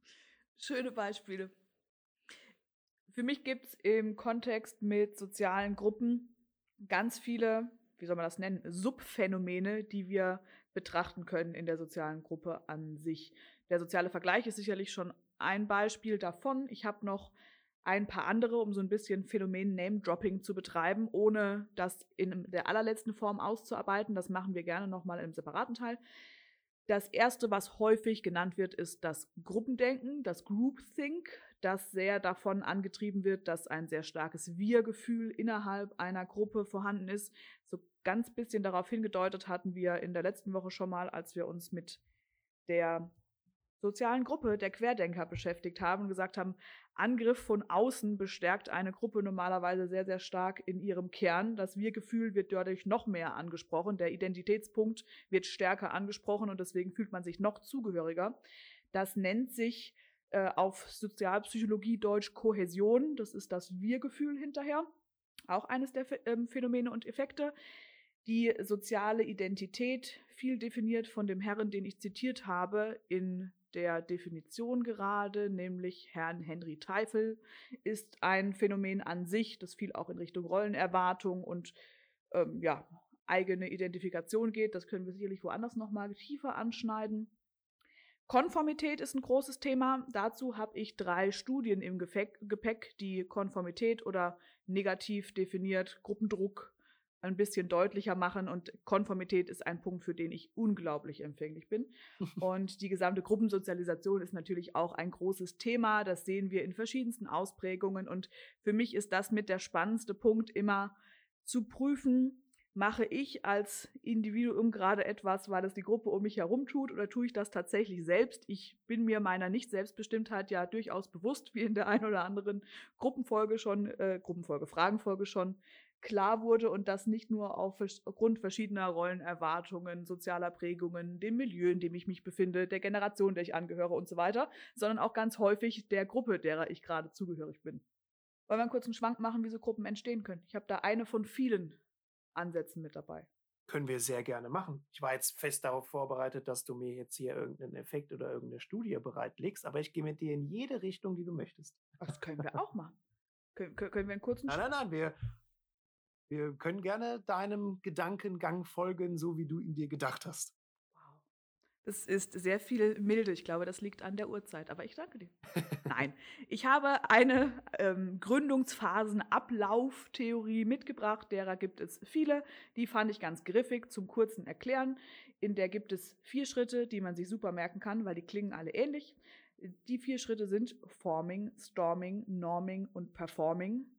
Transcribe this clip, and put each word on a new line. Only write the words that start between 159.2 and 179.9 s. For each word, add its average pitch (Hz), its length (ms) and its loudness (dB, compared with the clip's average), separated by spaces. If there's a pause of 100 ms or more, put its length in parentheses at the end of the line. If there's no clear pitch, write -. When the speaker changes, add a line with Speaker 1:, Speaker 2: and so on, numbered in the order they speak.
Speaker 2:
wie 160 80 -2
du 156 140 -4
ihn 160 160 -6
dir 147 120 -2
gedacht 143 380 -4
hast. - 280 -10 (420)
Speaker 1:
Wow. - 260 -20 (640)
Das 202 220 -8
ist 196 260 -2
sehr 190 260 0
viel 214 400 2
Milde. 208 320 4
Ich 170 140 -4
glaube, 170 200 -2
das 185 160 -6
liegt 202 200 -8
an 196 160 -6
der 208 100 -4
Uhrzeit, 202 440 -10
aber - 140 -10
ich 233 100 -16
danke 330 240 -12
dir. 175 100 -16 (140)
Speaker 2:
<laughs> - 420 -6
Speaker 1:
Nein, 139 280 0 (360)
ich 214 160 -2
habe 277 460 6
eine, 254 500 8 (160)
ähm, 190 420 2
Gründungsphasen-Ablauftheorie 226 2500 2
mitgebracht. 214 640 0
Derer 190 260 0
gibt 190 220 -4
es 170 240 -8
viele. 294 400 4 (320)
Die 233 120 0
fand 220 240 2
ich 214 80 -6
ganz 165 240 -6
griffig 233 480 2
zum 190 160 -8
kurzen 220 400 0
Erklären. 262 500 -2 (440)
In 202 120 2
der 190 160 2
gibt 208 220 -4
es - 320 -6
vier 269 240 -2
Schritte, 240 400 0
die 214 140 -4
man 180 140 -4
sich 175 140 -4
super 208 220 -2
merken 180 280 -4
kann, 214 240 -2
weil 185 120 -2
die 175 80 -8
klingen 202 280 -4
alle 160 200 -6
ähnlich. 285 440 -2 (720)
Die 247 100 0